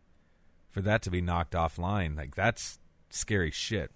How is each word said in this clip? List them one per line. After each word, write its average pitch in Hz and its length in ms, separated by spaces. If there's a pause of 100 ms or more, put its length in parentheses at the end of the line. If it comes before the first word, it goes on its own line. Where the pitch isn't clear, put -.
(680)
for 101 120
that 104 220
to 95 60
be 90 120
knocked 87 320
offline, 85 640
like, 71 180
that's - 420 (320)
scary 90 400
shit 90 460